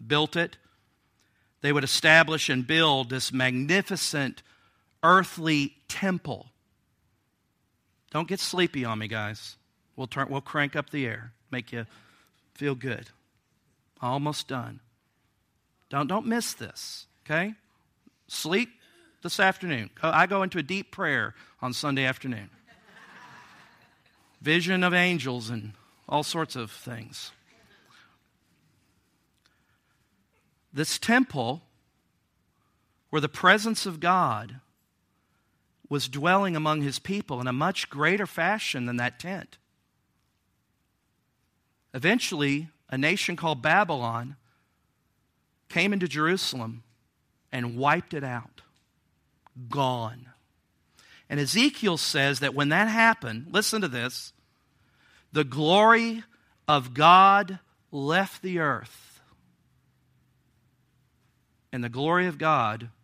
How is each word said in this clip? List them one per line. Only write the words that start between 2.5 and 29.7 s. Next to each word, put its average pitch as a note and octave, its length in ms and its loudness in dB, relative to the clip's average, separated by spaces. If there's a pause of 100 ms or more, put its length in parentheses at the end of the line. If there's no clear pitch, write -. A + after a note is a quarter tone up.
build C#3 460 2
this B2+ 220 -4
magnificent C#3 1120 -2 (580)
earthly D#3+ 720 4 (140)
temple. E3+ 640 -6 (1600)
Don't D#3 160 -4
get F#3+ 100 -4
sleepy E3+ 460 -2
on A2 160 -4
me, A2 80 -6
guys. G#2+ 480 -8 (400)
We'll C3 100 -8
turn, C#3 240 -4
we'll C#3 100 -4
crank C#3+ 360 -2
up C#3+ 140 -4
the C#3+ 140 -4
air, A#2 280 -8 (180)
make B2 220 -10
you A#2 140 -8 (680)
feel C#3 220 -2
good. A#2 340 -8 (880)
Almost C#3 460 -4
done. A#2 320 -10 (1120)
Don't, C#3+ 160 0
don't G3 200 -2
miss A3+ 260 -2
this, - 540 -14 (200)
okay? F3+ 280 -2 (760)
Sleep G3+ 420 -2 (540)
this F3+ 160 -4
afternoon. F3 500 0 (100)
Go, D#3+ 100 0
I E3 160 6
go F#3+ 180 -2
into F3+ 140 -4
a D#3 40 -2
deep F#3 300 -8
prayer C3 420 -2 (260)
on B2+ 120 -6
Sunday C3+ 320 -2
afternoon. B2+ 460 -6 (1900)
Vision F3+ 440 2
of F3+ 100 2
angels C3+ 560 0
and G#2+ 220 -8 (360)
all D3 140 0
sorts D#3+ 320 -6
of A#2 160 -10
things. - 640 -16 (3500)